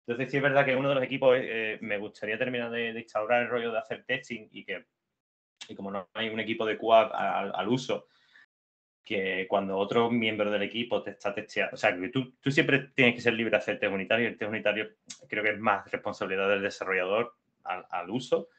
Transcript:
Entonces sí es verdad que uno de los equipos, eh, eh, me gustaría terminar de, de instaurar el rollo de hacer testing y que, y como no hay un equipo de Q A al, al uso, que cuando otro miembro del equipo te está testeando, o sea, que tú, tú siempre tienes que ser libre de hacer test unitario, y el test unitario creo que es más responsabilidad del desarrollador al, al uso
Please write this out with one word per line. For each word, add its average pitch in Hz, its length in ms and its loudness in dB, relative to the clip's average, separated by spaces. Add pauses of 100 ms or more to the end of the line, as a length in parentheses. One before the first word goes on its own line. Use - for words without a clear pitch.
Entonces 120 240 -4
sí 143 80 0
es 135 60 0
verdad 139 220 6
que 131 100 2
uno 139 140 0
de 143 60 2
los 127 80 2
equipos, 127 320 4
eh, 110 380 -2
eh, - 80 -8
me 107 160 -4
gustaría 107 400 -6
terminar 123 320 -2
de, 117 240 -4
de 113 60 -8
instaurar 117 420 0
el 113 80 -2
rollo 117 220 -2
de 110 80 -2
hacer 104 260 -8
testing 120 460 -6
y 101 120 -14
que, 90 220 -10 (800)
y 107 80 -14
como 98 140 -10
no 98 240 -6
hay 113 160 -4
un 110 100 -6
equipo 110 260 -4
de 107 120 -2
Q 113 160 2
A 98 460 6
al, 98 160 -4
al 95 120 -2
uso, 123 400 -2 (960)
que 95 440 -2
cuando 98 300 0
otro 113 320 2
miembro 107 400 0
del 101 140 2
equipo 110 380 -2
te - 100 -10
está - 220 -6
testeando, - 420 -4
o - 20 -12
sea, 101 180 4
que 92 140 -4
tú, 131 320 -4
tú 139 100 0
siempre 143 440 4
tienes 120 200 6
que - 60 -12
ser 117 120 2
libre 110 180 -2
de 104 60 6
hacer 104 220 -2
test 98 140 0
unitario, 110 320 2
y 107 40 0
el - 80 -10
test 107 120 -4
unitario 104 400 -2 (380)
creo 104 160 -2
que 104 80 2
es 101 80 -4
más 104 320 0
responsabilidad 98 580 -2
del 98 140 2
desarrollador 95 720 -2 (280)
al, 92 260 -8
al 87 200 -6
uso 135 500 -2